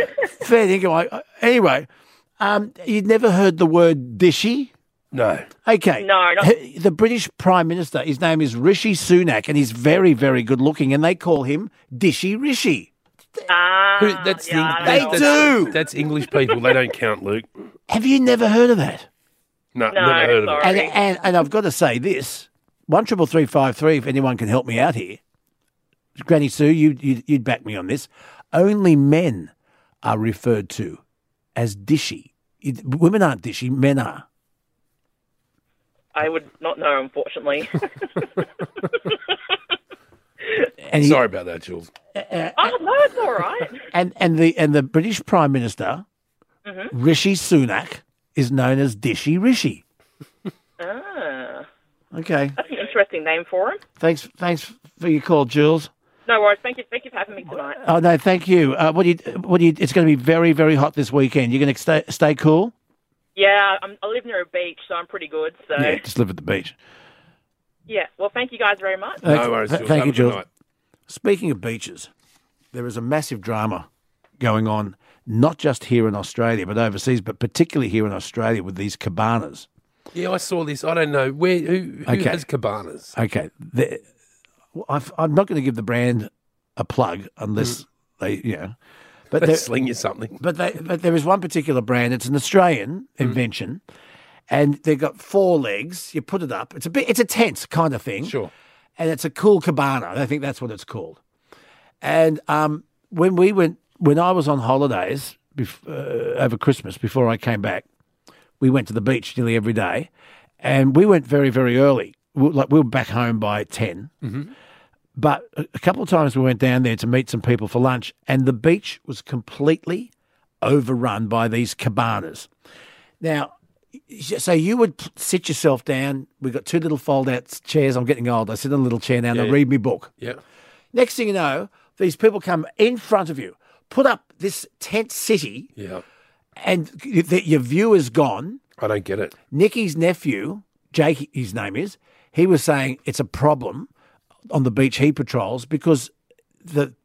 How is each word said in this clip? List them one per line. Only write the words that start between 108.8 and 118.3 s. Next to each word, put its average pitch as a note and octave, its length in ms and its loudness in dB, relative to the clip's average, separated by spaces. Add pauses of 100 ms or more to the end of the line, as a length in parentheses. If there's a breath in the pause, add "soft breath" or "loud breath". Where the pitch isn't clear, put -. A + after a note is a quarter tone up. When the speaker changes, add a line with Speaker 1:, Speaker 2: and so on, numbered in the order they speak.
Speaker 1:
to G#2+ 60 -8
the A2 80 -4
beach A#2+ 340 -4
nearly A#2 200 0
every A2+ 160 -2
day, G#2+ 380 -4 (480 soft breath)
and C3+ 380 2
we F3 100 8
went F3 200 4
very, C#3 240 2
very B2 280 2
early. C3 360 2 (200)
We, C#3+ 160 4
like, C3+ 200 0
we D3+ 80 6
were D3+ 60 6
back B2 240 -2
home A#2 300 -2
by G#2 260 -2
ten. G2+ 460 -6 (120)
Speaker 2:
Mm-hmm. C#3+ 300 -8 (640 loud breath)
Speaker 1:
But C#3 260 0 (120)
a, D3+ 180 -6
a - 40 -10
couple A3 240 0
of F#3 80 -6
times D3+ 260 2
we C3 60 2
went B2+ 160 2
down B2+ 240 2
there A#2 140 0
to A#2 100 -6
meet B2+ 240 0
some A#2+ 100 -4
people A#2 280 0
for A#2+ 120 -2
lunch, B2+ 320 0 (160)
and C3+ 160 2